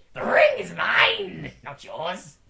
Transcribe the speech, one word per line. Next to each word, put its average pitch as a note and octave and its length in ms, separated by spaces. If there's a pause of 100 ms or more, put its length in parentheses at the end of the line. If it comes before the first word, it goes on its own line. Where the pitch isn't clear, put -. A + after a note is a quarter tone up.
(140)
The - 100
ring - 360
is - 160
mine, - 760 (120)
not C#3 200
yours. E3 540 (120)